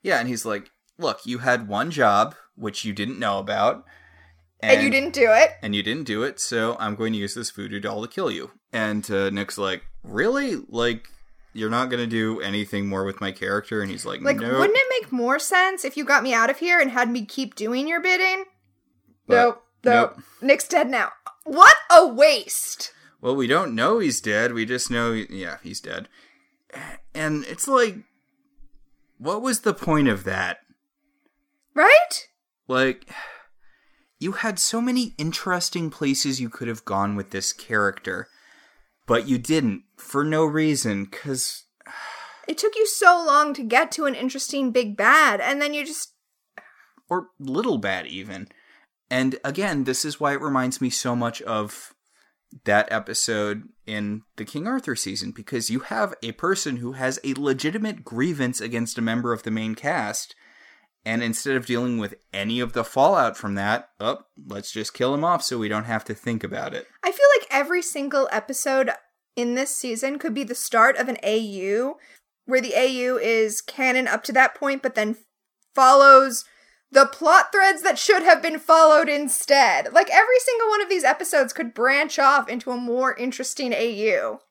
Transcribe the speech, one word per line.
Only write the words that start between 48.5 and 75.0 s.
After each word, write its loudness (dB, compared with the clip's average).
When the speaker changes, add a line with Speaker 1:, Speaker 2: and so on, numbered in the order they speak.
Speaker 1:
And -2
again, -4
this -2
is -8
why -2
it -4
reminds -2
me -2
so -4
much -4
of -8
that 2
episode -4
in -6
the -10
King -10
Arthur -4
season, -8
because -8
you -4
have -4
a -8
person -4
who -8
has -4
a -4
legitimate -4
grievance -2
against -6
a -2
member -2
of -4
the -8
main -4
cast, -6
and -2
instead -4
of -4
dealing -2
with -6
any -4
of -4
the -2
fallout 2
from -6
that, -2
oh, -4
let's -12
just -8
kill 0
him -2
off 0
so -4
we -4
don't -4
have -4
to -10
think -6
about -8
it. -10
Speaker 2:
I -2
feel 4
like -6
every 0
single -2
episode -2
in -4
this -4
season -6
could -6
be -4
the -8
start 2
of -2
an -6
A 0
U, -4
where 2
the -6
A 4
U -2
is 0
canon -2
up -2
to -8
that 4
point, -4
but -4
then -2